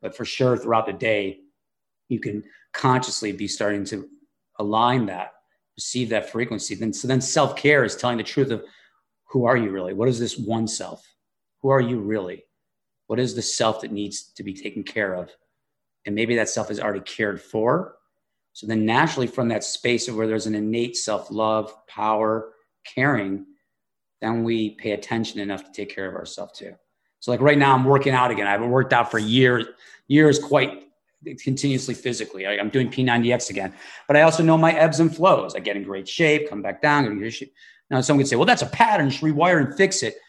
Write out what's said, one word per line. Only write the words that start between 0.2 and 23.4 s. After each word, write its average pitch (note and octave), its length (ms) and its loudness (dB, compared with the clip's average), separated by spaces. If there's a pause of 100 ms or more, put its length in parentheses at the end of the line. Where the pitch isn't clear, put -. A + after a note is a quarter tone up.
sure, B2+ 320 0
throughout A2+ 280 0
the G2+ 80 -6
day, G2+ 460 -2 (720)
you A#2 100 -2
can G#2+ 240 -8 (300)
consciously B2+ 580 0
be G2 160 -8
starting G2+ 380 -2
to G2 220 -10 (520)
align A2+ 480 0
that, F2+ 260 -10 (420)
receive B2 340 -6
that G#2+ 200 -2
frequency. A2+ 460 -6
Then, G#2+ 180 -4
so - 140 -8
then C3 140 2
self-care D3 640 2
is G#2+ 120 -2
telling A#2+ 220 -2
the A2 60 -6
truth C3+ 280 0
of, G#2+ 120 -4 (680)
who B2 160 2
are B2+ 120 4
you G#2+ 140 0
really? F#2+ 220 -6
What A2+ 140 0
is A#2 120 0
this A#2+ 180 -4
one A2 300 -2
self? F2+ 360 -10 (580)
Who C3+ 80 0
are C3+ 120 4
you A#2+ 180 -2
really? G2 440 -6 (640)
What A2+ 120 -2
is A#2+ 160 -2
the A#2+ 60 -4
self - 400 -2
that A2+ 100 -10
needs G2+ 440 -8
to - 80 -16
be G2 100 -10
taken G2+ 300 -12
care G2 320 -4
of? F2+ 160 -10 (720)
And G#2 100 -6
maybe A#2 200 0
that A2 140 0
self G#2+ 200 -4
is G#2+ 100 -6
already G2+ 220 -4
cared G#2 400 -4
for. B2 540 -2 (580)
So - 140 -14
then A2 180 0
naturally C3 420 2
from A#2+ 220 -2
that A2 140 -2
space - 440 -2
of A#2 80 -8
where A2 120 -2
there's A2 180 -2
an G#2+ 100 -2
innate A#2 400 -4
self-love, G#2+ 800 -4 (140)
power, A2 640 -2 (340)
caring, G2+ 600 -2 (760)